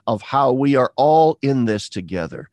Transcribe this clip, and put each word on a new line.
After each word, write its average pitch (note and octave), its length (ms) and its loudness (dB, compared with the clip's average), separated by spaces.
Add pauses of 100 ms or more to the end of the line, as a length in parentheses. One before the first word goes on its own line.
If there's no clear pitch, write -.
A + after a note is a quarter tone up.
of A2 140 -2
how C3+ 320 0
we C#3 220 0
are B2+ 200 0
all D#3 460 2
in C3+ 240 0
this G#2+ 240 -2
together. F2 640 -8